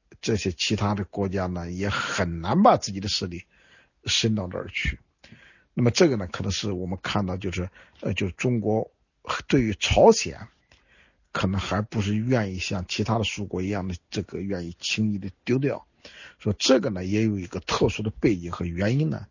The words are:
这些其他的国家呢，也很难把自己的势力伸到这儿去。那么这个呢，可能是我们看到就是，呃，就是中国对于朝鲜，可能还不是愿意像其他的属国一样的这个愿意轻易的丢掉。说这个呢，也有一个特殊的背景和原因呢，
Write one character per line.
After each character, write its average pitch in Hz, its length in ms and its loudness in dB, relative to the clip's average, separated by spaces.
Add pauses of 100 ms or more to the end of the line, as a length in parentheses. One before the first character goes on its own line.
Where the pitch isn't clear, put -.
(200)
这 117 160 -2
些 95 160 -2
其 - 240 -2
他 104 200 0
的 98 80 -4
国 98 260 -4
家 92 160 -2
呢， 87 260 -6
也 95 180 -4
很 87 520 -2
难 131 220 2
把 240 140 10
自 - 140 -4
己 95 80 -4
的 101 80 -4
势 98 200 -4
力 85 160 -10 (640)
伸 110 280 2
到 98 140 -2
这 90 100 -6
儿 90 120 -8
去。 - 300 -4 (760)
那 123 80 2
么 120 80 4
这 175 160 6
个 131 80 2
呢， 98 100 -4
可 - 160 -8
能 98 100 -2
是 101 200 -2
我 92 160 -4
们 92 160 -6
看 101 240 0
到 90 100 -4
就 92 140 -6
是， 90 180 -4 (300)
呃， - 140 -2
就 101 120 -2
是 90 80 -4
中 123 260 0
国 107 320 -2 (540)
对 135 160 4
于 107 140 0
朝 175 360 6
鲜， - 360 0 (840)
可 - 140 0
能 95 160 2
还 95 200 0
不 107 200 -2
是 101 140 2
愿 110 400 2
意 - 20 -6
像 90 300 -4
其 - 160 -2
他 113 160 2
的 107 40 2
属 101 220 -4
国 92 160 -4
一 95 80 -2
样 95 180 -2
的 90 60 -4 (160)
这 101 140 -4
个 - 160 -10
愿 92 260 -6
意 87 140 -10
轻 107 340 -2
易 98 60 -4
的 98 100 -8 (140)
丢 127 160 2
掉。 135 260 -2 (540)
说 107 180 -2
这 - 220 6
个 143 100 -2
呢， 92 160 -6
也 104 160 2
有 107 160 2
一 92 80 -6
个 90 140 -8
特 - 300 2
殊 - 120 -6
的 107 80 -2
背 110 280 2
景 85 140 -8
和 90 140 -6
原 98 340 0
因 156 120 0
呢， 104 200 -8